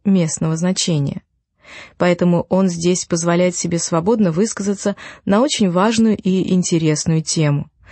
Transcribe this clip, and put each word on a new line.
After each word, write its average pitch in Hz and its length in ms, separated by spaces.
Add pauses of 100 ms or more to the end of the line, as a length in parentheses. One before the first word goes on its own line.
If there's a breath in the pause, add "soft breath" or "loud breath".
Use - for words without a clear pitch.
местного 165 520
значения. 160 680 (760 loud breath)
Поэтому 175 520
он 190 200
здесь 175 380
позволяет 175 500
себе 170 220
свободно 180 520
высказаться 202 640 (300 loud breath)
на 202 160
очень 240 300
важную 220 460
и 185 360
интересную 160 720
тему. 147 480 (220 loud breath)